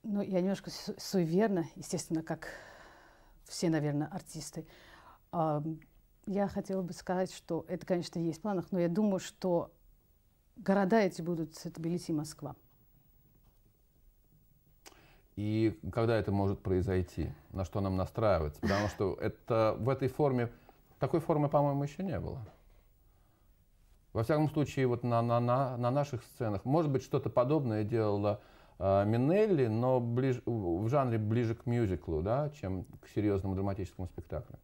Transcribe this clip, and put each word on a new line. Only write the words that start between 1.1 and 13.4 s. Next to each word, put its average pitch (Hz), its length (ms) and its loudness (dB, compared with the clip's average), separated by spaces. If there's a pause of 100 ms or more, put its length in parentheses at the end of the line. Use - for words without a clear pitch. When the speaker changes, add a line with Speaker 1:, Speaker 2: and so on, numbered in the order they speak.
Speaker 1:
естественно, 165 460 -4
как - 260 -8 (960)
все, - 260 -2
наверное, 147 380 0
артисты. - 580 -12 (680)
Ам, 156 480 -2 (460)
я 202 220 0
хотела 190 340 -4
бы 175 100 -8
сказать, 185 400 -4
что - 360 -6
это, 175 180 -6
конечно, 175 320 -2
есть 165 200 -2
в - 40 -16
планах, 190 280 -4
но 185 80 0
я 175 100 2
думаю, 196 300 2
что - 540 -2 (840)
города 202 440 4
эти 180 220 0
будут 160 320 -4 (100)
Тбилиси 165 460 -4
и 320 40 0
Москва. 147 400 -6 (2750)